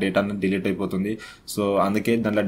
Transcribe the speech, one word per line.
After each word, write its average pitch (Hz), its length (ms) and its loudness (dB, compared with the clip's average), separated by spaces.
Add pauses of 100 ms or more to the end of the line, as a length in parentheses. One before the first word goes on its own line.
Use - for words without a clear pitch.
డేటా 98 200 2
అనేది 101 200 -4
డిలీట్ 95 260 0
అయిపోతుంది. 95 420 -2 (420)
So 104 100 0 (220)
అందుకే 107 280 2 (120)
దాంట్లో 104 200 2